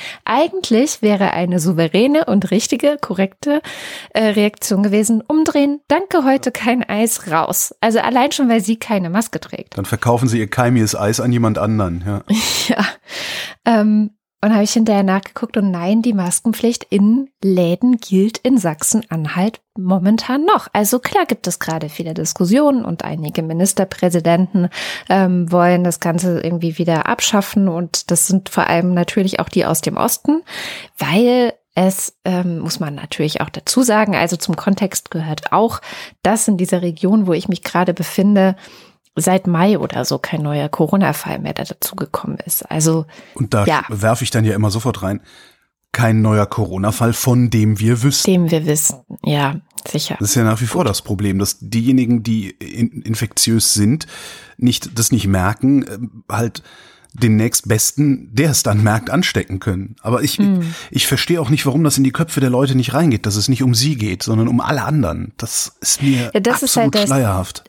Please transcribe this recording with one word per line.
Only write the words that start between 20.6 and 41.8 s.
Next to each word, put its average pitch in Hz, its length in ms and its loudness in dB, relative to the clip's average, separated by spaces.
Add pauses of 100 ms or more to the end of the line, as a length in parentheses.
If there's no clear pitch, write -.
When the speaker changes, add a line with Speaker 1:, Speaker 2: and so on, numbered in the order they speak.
Speaker 1:
Also 214 280 0
klar 359 260 0
gibt - 220 -4
es 175 120 -6
gerade 160 300 -6
viele 165 240 -8
Diskussionen 226 720 2
und - 180 -6
einige 151 380 -6
Ministerpräsidenten, 175 1300 0 (400)
ähm, 180 420 2
wollen 180 320 4
das 175 160 -2
Ganze 175 420 -2
irgendwie 165 360 -4
wieder 165 300 0
abschaffen 202 600 0
und 170 440 -4
das 170 160 2
sind 190 220 0
vor - 180 0
allem 175 260 2
natürlich 185 460 0
auch - 100 -4
die - 160 0
aus - 160 0
dem - 160 -4
Osten, - 460 0 (560)
weil 233 540 2 (200)
es, 185 400 0 (100)
ähm, 180 360 -2
muss 165 200 -6
man 147 160 -6
natürlich 156 460 -4
auch 156 80 -4
dazu - 340 0
sagen, 214 320 2
also 170 220 0
zum - 180 -2
Kontext - 560 -2
gehört 156 420 -6
auch, 214 280 2 (420)
dass 214 240 2
in 202 100 2
dieser 180 240 0
Region, 185 460 2
wo 175 60 2
ich - 140 -2
mich 180 160 -4
gerade 175 300 0
befinde, 190 640 2 (640)
seit 185 300 2
Mai 180 320 4
oder 127 240 -4
so 139 140 -4
kein 156 240 -6
neuer 147 260 -2
Corona-Fall 156 720 0
mehr - 140 -8
da - 100 -6
dazu - 320 -10